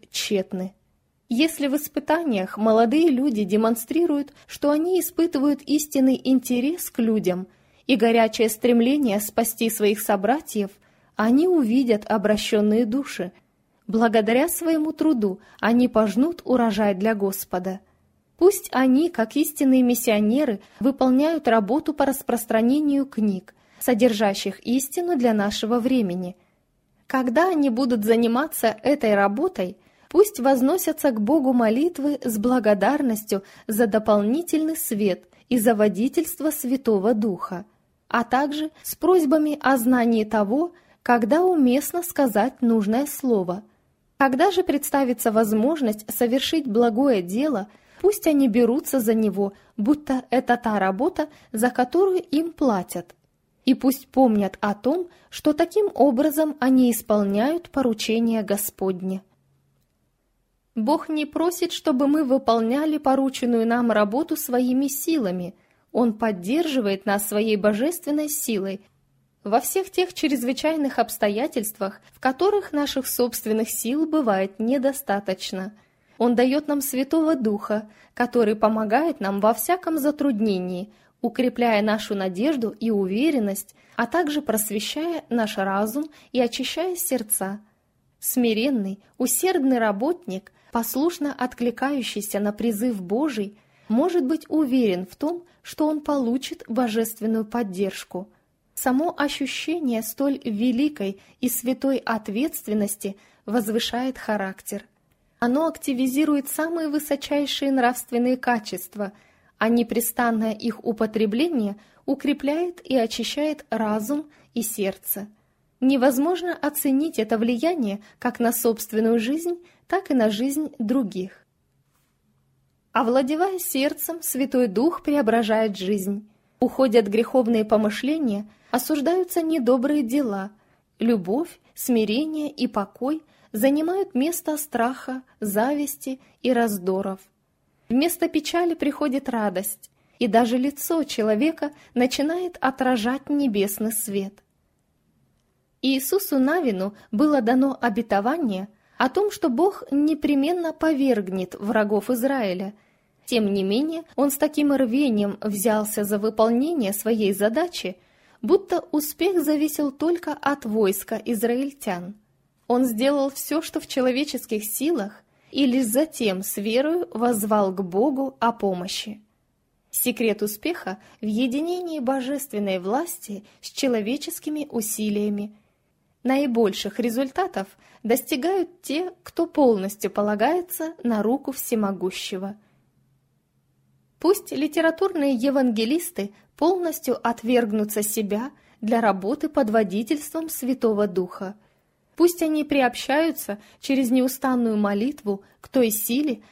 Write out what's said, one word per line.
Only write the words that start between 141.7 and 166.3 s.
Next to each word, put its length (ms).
начинает 640
отражать 680
небесный 640
свет. 440
Иисусу 580
Навину 540
было 300
дано 400
обетование 880
о 120
том, 220
что 180
Бог 420
непременно 800
повергнет 840
врагов 540
Израиля. 640
Тем 280
не 100
менее, 400
он 160
с 60
таким 340
рвением 720
взялся 640
за 140
выполнение 720
своей 400
задачи, 640
будто 500
успех 520
зависел 480
только 420
от 320
войска 580
израильтян. 920
Он 180
сделал 440
всё, 320
что 180
в 60
человеческих 800
силах, 580
и 160
лишь 180
затем 560